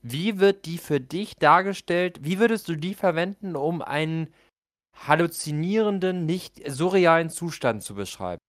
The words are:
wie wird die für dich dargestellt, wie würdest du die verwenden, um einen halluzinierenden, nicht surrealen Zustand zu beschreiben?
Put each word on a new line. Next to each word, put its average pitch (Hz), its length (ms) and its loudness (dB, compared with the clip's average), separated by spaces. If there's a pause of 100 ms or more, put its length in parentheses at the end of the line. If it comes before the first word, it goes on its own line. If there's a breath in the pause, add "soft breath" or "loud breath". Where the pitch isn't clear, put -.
wie 180 380 -4
wird 196 260 4
die 165 140 -8
für 147 220 0
dich 175 360 -8
dargestellt, 175 840 4
wie 185 160 -2
würdest 226 300 2
du 165 60 -2
die 175 200 -6
verwenden, 185 600 -2
um 151 280 -2
einen 156 500 -4 (640 soft breath)
halluzinierenden, 175 1300 0
nicht 170 440 -4
surrealen 165 600 4
Zustand 131 540 -4
zu 101 120 -14
beschreiben? 92 540 -8